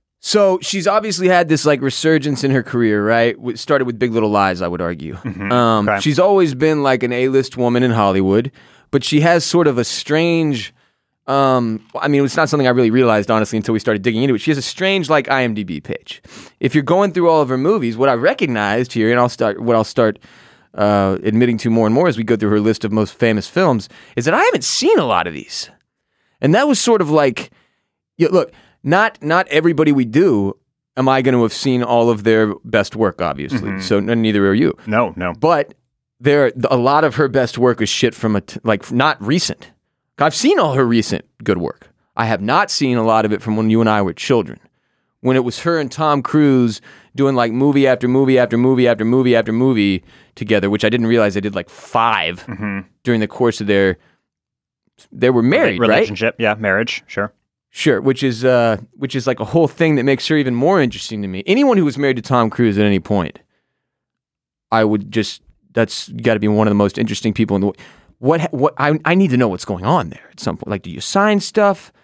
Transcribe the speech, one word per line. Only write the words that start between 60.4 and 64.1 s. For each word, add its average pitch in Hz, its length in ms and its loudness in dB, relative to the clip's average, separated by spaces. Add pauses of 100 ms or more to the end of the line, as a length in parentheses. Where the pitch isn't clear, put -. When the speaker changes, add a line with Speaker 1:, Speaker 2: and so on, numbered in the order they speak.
Speaker 1:
more 165 260 2
interesting 113 420 -6
to 98 40 -8
me. 92 180 -10
Anyone 247 320 2
who 185 60 2
was 135 140 -2
married 139 180 0
to 117 60 -6
Tom 117 280 0
Cruise 107 280 0
at 104 80 2
any 98 160 2
point, - 380 -4 (1300)